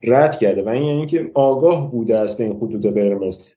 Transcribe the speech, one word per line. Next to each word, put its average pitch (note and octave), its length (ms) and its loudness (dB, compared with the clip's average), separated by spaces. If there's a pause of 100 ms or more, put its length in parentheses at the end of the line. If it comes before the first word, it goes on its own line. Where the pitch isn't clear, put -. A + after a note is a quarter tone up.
رد C#3+ 360 2
کرده G2 240 2
و G#2 60 -4
این B2 140 -2
یعنی D3 240 -2
که D#3+ 280 -4
آگاه C#3+ 560 2
بوده A2+ 280 0
است G#2+ 200 -2
به A#2+ 60 -2
این G#2+ 80 -4
خطوط G#2+ 340 -6
قرمز. G2+ 600 -2 (100)